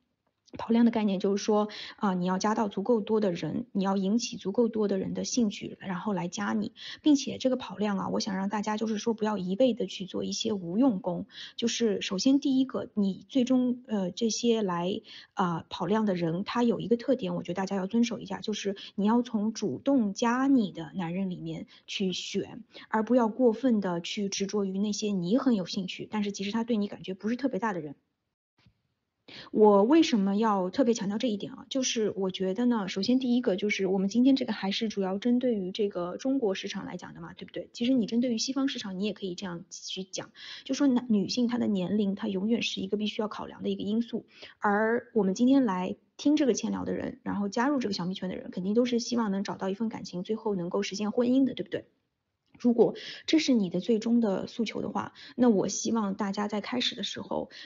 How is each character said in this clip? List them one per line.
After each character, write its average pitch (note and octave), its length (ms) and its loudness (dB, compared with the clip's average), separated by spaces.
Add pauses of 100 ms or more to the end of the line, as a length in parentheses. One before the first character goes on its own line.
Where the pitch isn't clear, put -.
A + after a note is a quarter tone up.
(580)
跑 - 120 -8
量 A#3 160 6
的 A3 60 6
概 A3 120 0
念 F#3+ 160 2
就 G3 160 2
是 G3+ 80 -4
说， G#3 240 2 (300)
啊， G3 160 0
你 F3+ 100 0
要 F#3 140 0
加 G#3+ 180 0
到 A3 140 0
足 G3 120 -4
够 A3 200 2
多 G#3+ 180 0
的 F#3+ 140 2
人， D#3 400 -4
你 G3 100 0
要 G3 140 2
引 G3 220 2
起 - 180 -6
足 F#3+ 160 -6
够 A#3 160 2
多 G#3+ 180 0
的 G3 100 0
人 F3+ 160 -4
的 F#3 120 -4
兴 A3+ 240 0
趣， - 320 -8
然 F3+ 180 -6
后 G#3 140 -4
来 F3 160 -4
加 G#3+ 240 -4
你。 G#3+ 180 -2 (300)
并 D4 160 6
且 A3+ 200 -6
这 C4 120 0
个 B3+ 80 2
跑 - 180 -12
量 G3 220 0
啊， F#3+ 100 -2
我 F#3+ 140 0
想 G3 160 -2
让 G3 100 -2
大 G#3 140 -2
家 G#3+ 160 -2
就 A3 100 -2
是 A3 100 -2
说 A3 160 0
不 G#3+ 120 -2
要 G#3+ 120 0
一 F#3 200 -2
味 B3+ 160 6
地 F#3+ 120 -4
去 F#3+ 200 -8
做 G3 180 -6
一 G3 80 -4
些 A3 220 -4
无 F#3 240 -4
用 A#3+ 240 4
功。 F3+ 240 -4 (320)
就 A#3 100 -2
是 G#3+ 320 0
首 F#3+ 200 -4
先 C#4 200 4
第 C4+ 180 2
一 C4 60 4
个， - 300 -4
你 G3 340 0
最 C4 160 2
终， B3+ 440 2
呃， G3 240 -2
这 A#3 180 -2
些 A3+ 320 0
来， F#3 400 -2 (320)
呃， F3 340 -2
跑 - 200 -6
量 G#3+ 180 2
的 F#3+ 100 2
人， E3+ 300 -2
他 A#3+ 180 0
有 A#3 160 2
一 E3 80 -6
个 A#3 80 4
特 A#3+ 200 0
点， F3 200 -4
我 F3 80 -6
觉 - 80 -8
得 F3 40 -6
大 G3 100 -2
家 G3 100 -4
要 F#3 100 -2
遵 A#3 200 2
守 A#3 140 -4
一 E3+ 60 -12
下， F#3+ 140 -8
就 G#3+ 140 -6
是 G3 240 -4 (160)
你 G3 120 0
要 A#3+ 160 4
从 A3 300 -2
主 G3 280 -4
动 A#3 340 2
加 B3 340 0
你 A#3 240 4
的 D#3 240 -10
男 E3+ 180 -4
人 F#3+ 160 -2
里 F3 60 -4
面 D#3+ 300 -8 (200)
去 F#3 280 -2
选， - 500 -6 (240)
而 A3 160 0
不 A#3 120 2
要 A#3 120 6
过 A#3 240 4
分 A#3 300 2
地 F3 180 -2
去 G3 300 -4
执 G3 180 -2
着 G#3 160 -2
于 F#3+ 160 -2
那 G#3 140 0
些 G#3 160 -4
你 F#3+ 280 2
很 B3 180 4
有 F3+ 100 -2
兴 F#3 200 -4
趣， - 240 -10
但 G#3+ 140 -2
是 G3+ 80 -2
其 G3 140 -8
实 G3+ 80 -4
他 A3+ 100 -2
对 A#3 140 0
你 G3+ 100 0
感 - 160 -14
觉 F#3 100 -8
不 G3+ 140 -8
是 A#3+ 80 0
特 C4 140 -2
别 F#3+ 100 -2
大 A3 140 -2
的 E3+ 80 -4
人。 D3 140 -12 (1600)
我 G#3 320 8
为 D4+ 200 6
什 A3+ 160 2
么 G3 160 2
要 G3+ 340 2
特 C4 140 2
别 A#3 100 4
强 F#3 140 -2
调 G3+ 100 -2
这 C4 100 0
一 G#3 80 0
点 - 160 -8
啊？ - 160 -18
就 C4 140 -2
是 A3 340 0
我 F#3+ 140 -2
觉 F#3 240 -2
得 A#3+ 140 2
呢， G#3+ 200 2
首 G3 140 -2
先 B3 160 4
第 B3 180 2
一 B3 60 2
个 F#3 140 2
就 G3+ 160 0
是 F#3+ 160 0
我 G3 100 2
们 G3 100 2
今 A#3 160 2
天 C4+ 120 8
这 B3+ 100 0
个 A3 80 -2
还 G3 160 -2
是 A3 180 -2
主 G3+ 140 -4
要 F#3+ 160 -2
针 B3 220 2
对 B3 160 2
于 F#3+ 160 -4
这 G3+ 180 -2
个 F3+ 280 -6
中 C4+ 200 0
国 G#3+ 160 2
市 G3 140 -6
场 G3+ 180 -8
来 F3+ 100 -10
讲 - 200 -14
的 E3 60 -14
嘛， E3 120 -14
对 G3+ 100 -16
不 - 80 -16
对？ - 220 -10
其 A#3+ 120 -2
实 C4 80 4
你 A3+ 120 4
针 A#3 160 2
对 B3 140 0
于 - 20 0
西 B3+ 160 -4
方 C4+ 140 0
市 C4+ 100 -4
场， F#3+ 220 -8
你 G3+ 40 -2
也 G#3+ 100 -2
可 - 120 -8
以 F3+ 80 -6
这 F#3 140 -8
样 F3 240 -10
去 - 320 -10
讲， - 260 -10 (340)
就 C4+ 120 -4
说 C#4+ 100 2
男-， B3 240 4
女 G3+ 180 4
性 A#3+ 200 2
她 A#3+ 100 -2
的 A#3 80 0
年 G3 320 2
龄， G3 160 2
她 G#3+ 140 -6
永 G3 200 -2
远 A#3 140 2
是 - 200 -4
一 F#3+ 60 -4
个 G#3 100 0
必 G#3 100 -2
须 - 120 -4
要 G#3 80 -2
考 - 200 -10
量 - 160 -12
的 G3+ 60 0
一 G3 60 0
个 G3 60 -6
因 G#3+ 220 0
素。 - 240 -8 (320)
而 A3 560 2
我 G#3 80 6
们 F#3+ 100 4
今 A#3+ 140 4
天 C4+ 180 8
来 F#3 300 -2 (220)
听 D4 180 4
这 D4+ 100 4
个 A#3 80 4
千 A2 160 -2
聊 F#2 160 -4
的 F2+ 80 -2
人， - 300 -6
然 F#2+ 120 -4
后 G3+ 140 -2
加 A#3+ 180 0
入 D4 120 0
这 A#3 80 -2
个 G3 80 -4
小 E3+ 100 -4
蜜 F#3 80 -4
圈 F#3 160 -6
的 - 60 -6
人， - 160 -10
肯 F3+ 120 -6
定 G3+ 120 -2
都 B3 100 6
是 A#3+ 140 0
希 A#3 180 -4
望 A3 140 0
能 G3 120 -2
找 F#3+ 140 -6
到 F#3+ 120 -4
一 G3 40 -2
份 A3+ 160 -4
感 - 140 -10
情， F3+ 200 -8
最 A3 120 -4
后 A3 200 -2
能 F3 140 -4
够 G3+ 140 -2
实 F#3+ 120 -6
现 G#3 160 -2
婚 B3 180 2
姻 C4 160 6
的， - 100 -2
对 - 80 -6
不 - 80 -12
对？ - 140 -8 (720)
如 A#3+ 160 2
果 A3 220 6 (300)
这 D#4+ 120 4
是 D4 140 4
你 G3+ 180 4
的 F3+ 120 -2
最 A3 180 2
终 A#3 220 4
的 G3 260 0
诉 - 160 -4
求 - 180 -4
的 - 60 -6
话， G3+ 240 -4 (240)
那 B3 140 6
我 F#3+ 180 4
希 - 240 -4
望 G#3 240 0
大 G3 160 -2
家 G#3 160 -2
在 G#3 140 -4
开 B3 180 -4
始 A#3+ 160 -2
的 A3+ 80 -8
时 - 160 -8
候 - 300 -6 (160)